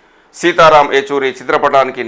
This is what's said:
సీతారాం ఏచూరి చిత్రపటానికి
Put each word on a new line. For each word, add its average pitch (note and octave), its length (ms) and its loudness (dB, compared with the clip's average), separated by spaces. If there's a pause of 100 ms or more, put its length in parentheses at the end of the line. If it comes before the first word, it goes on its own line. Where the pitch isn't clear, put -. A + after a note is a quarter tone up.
(340)
సీతారాం D#3+ 540 2 (100)
ఏచూరి C#3 400 -4
చిత్రపటానికి C3 680 -2